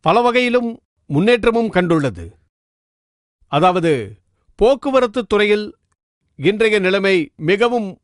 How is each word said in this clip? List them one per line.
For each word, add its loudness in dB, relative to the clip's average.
பல 2
வகையிலும் 0
முன்னேற்றமும் 0
கண்டுள்ளது. -2
அதாவது, 2
போக்குவரத்து 0
துறையில் 0
இன்றைய 0
நிலைமை 0
மிகவும் -2